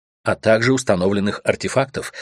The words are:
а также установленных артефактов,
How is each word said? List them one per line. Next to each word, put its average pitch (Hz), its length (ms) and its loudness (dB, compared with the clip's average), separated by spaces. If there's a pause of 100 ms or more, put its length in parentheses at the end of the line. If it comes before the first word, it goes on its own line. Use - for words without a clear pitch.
(220)
а 107 120 0
также 113 400 2
установленных 101 680 0
артефактов, - 800 -2